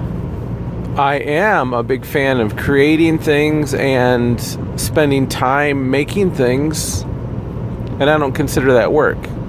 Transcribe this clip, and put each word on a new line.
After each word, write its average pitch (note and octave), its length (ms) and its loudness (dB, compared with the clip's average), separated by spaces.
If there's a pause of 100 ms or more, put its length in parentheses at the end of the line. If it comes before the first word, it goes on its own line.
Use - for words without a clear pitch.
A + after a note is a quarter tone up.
(960)
I C#3+ 220 2
am D3+ 540 0
a A#2+ 80 0
big A#2+ 220 -2
fan C3+ 380 0
of G#2+ 160 -2
creating D#3 640 2
things D3+ 540 0
and B2 640 2 (400)
spending C#3 520 0
time C#3 600 0
making C#3+ 460 0
things, C#3 680 0
and - 1040 -4
I D#3 80 4
don't C#3 160 0
consider C3+ 400 2
that G#2 180 4
work. C3 300 2 (280)